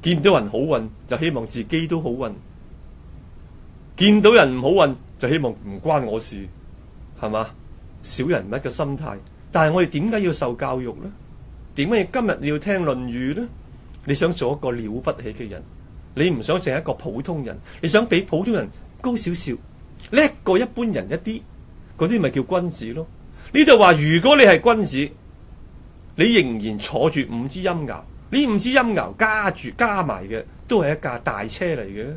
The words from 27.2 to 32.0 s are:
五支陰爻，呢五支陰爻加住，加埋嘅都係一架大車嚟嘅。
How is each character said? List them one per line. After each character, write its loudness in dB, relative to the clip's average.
五 -6
支 -10
陰 -4
爻， -10
呢 2
五 0
支 -2
陰 2
爻 -2
加 0
住， -10
加 0
埋 -6
嘅 -6
都 2
係 0
一 -12
架 -6
大 -6
車 -6
嚟 -8
嘅。 -10